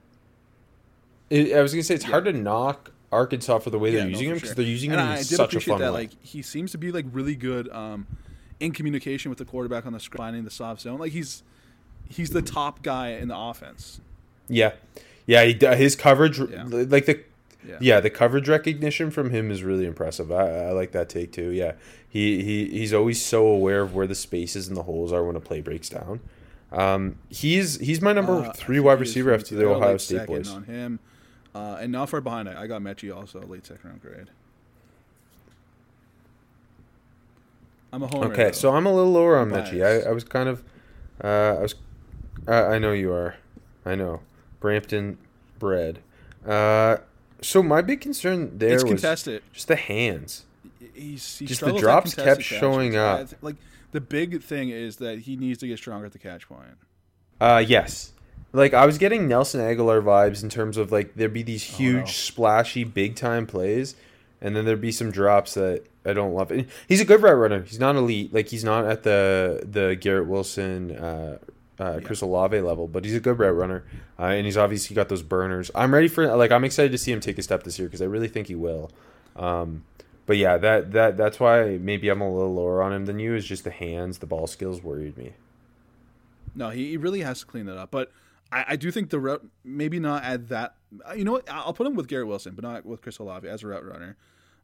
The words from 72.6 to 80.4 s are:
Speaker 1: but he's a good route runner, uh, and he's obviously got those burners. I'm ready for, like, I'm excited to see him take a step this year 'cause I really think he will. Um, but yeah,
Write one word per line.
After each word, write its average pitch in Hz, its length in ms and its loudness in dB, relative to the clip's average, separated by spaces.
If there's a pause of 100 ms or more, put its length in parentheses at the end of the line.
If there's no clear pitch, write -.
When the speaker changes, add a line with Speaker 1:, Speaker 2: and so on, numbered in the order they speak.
Speaker 1:
but 90 180 -6
he's 107 100 -2
a 117 40 -2
good 120 200 0
route 95 160 4
runner, 92 280 -2 (360)
uh, 87 60 -4
and 101 200 0
he's 101 120 -2
obviously 101 380 0
got 101 140 0
those 90 140 -4
burners. 92 500 -4
I'm 131 200 2
ready 160 160 6
for, 160 260 0
like, 120 160 6
I'm 123 120 6
excited 135 280 2
to 131 60 -2
see - 140 -4
him 107 100 -2
take 98 160 -6
a 98 40 -8
step 92 220 -2
this 87 160 -10
year 90 80 -4
'cause 85 140 -10
I 92 40 0
really 110 220 -2
think 107 200 -8
he 92 80 -10
will. 82 360 -6 (440)
Um, 85 500 -4 (420)
but 104 100 4
yeah, 92 200 6